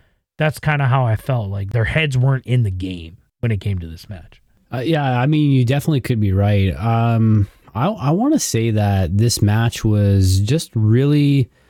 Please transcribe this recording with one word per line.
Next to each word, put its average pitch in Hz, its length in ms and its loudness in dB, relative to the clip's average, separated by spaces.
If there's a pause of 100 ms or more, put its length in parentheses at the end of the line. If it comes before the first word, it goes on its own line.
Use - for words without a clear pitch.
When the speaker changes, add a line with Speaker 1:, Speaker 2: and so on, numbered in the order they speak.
(380)
Speaker 1:
that's 151 220 -2
kinda 143 260 0
how 131 200 2
I 110 100 0
felt. 113 340 -4
Like, 98 220 -8
their 113 140 0
heads 151 300 -2
weren't 131 300 0
in 123 160 2
the 104 80 0
game 90 460 -8 (240)
when 117 100 -2
it 104 100 -4
came 98 200 -4
to 82 80 -10
this 80 200 -18
match. - 320 -20 (320)
Speaker 2:
Uh, 123 60 -6
yeah, 135 420 0
I 127 60 2
mean, 151 240 2
you 131 140 4
definitely 139 380 0
could 117 180 -2
be 101 120 0
right. 98 440 2
Um, 113 720 2 (260)
I, 123 140 -2
I 165 240 -4
wanna 254 260 2
say 113 320 -2
that 101 480 0
this 117 240 0
match 110 420 0
was 98 540 2
just 120 380 -2
really 139 760 2 (180)